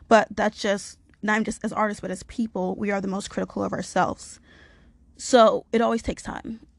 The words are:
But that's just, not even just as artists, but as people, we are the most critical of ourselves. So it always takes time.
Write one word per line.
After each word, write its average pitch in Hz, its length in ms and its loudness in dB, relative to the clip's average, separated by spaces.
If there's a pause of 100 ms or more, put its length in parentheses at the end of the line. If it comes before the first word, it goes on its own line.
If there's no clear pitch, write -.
But 214 240 6
that's 214 300 -2
just, 202 380 -4 (220)
not 208 120 0
even 220 100 2
just - 220 -6
as 220 80 -6
artists, 208 280 -2
but - 100 -8
as 185 120 -10
people, 190 520 -4
we 202 160 -2
are 196 100 -2
the 190 60 -4
most 196 220 -6
critical 190 340 -6
of 196 100 -4
ourselves. - 680 -2 (800)
So 220 540 6
it 233 100 2
always 226 220 0
takes - 200 -8
time. - 360 -12 (200)